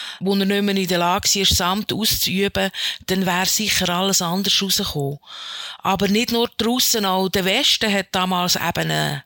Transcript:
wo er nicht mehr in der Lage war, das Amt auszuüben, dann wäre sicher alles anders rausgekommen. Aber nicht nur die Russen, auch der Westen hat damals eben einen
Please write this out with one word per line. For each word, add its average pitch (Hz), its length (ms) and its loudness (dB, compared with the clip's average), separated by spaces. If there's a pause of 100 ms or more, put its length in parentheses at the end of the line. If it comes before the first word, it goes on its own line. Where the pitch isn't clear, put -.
(220)
wo 196 140 0
er 196 100 2
nicht 202 180 0
mehr 202 120 0
in 190 120 0
der 180 100 0
Lage 175 380 2
war, 196 100 0
das - 160 2
Amt 190 320 -2
auszuüben, 196 800 0 (340)
dann 190 220 0
wäre 185 180 0
sicher 185 440 0
alles 185 340 0
anders 190 360 0
rausgekommen. 151 600 -2 (640)
Aber 190 280 0
nicht 233 240 2
nur 233 160 2 (100)
die 220 60 0
Russen, 233 400 2
auch 190 240 2
der 185 160 0
Westen 214 480 2
hat 196 180 0
damals 185 440 0
eben 165 360 -2
einen 147 340 -2